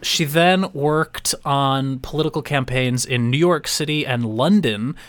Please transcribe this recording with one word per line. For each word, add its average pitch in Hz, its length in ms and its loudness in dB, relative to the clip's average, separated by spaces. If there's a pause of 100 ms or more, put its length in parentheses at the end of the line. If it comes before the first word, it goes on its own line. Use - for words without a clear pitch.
She - 220 0
then 175 480 2
worked 151 640 -2 (100)
on 135 560 0
political 151 400 -2
campaigns 127 640 -2
in 120 260 0
New 135 80 0
York 170 300 2
City 151 380 -2
and 120 180 -2
London 123 680 2 (140)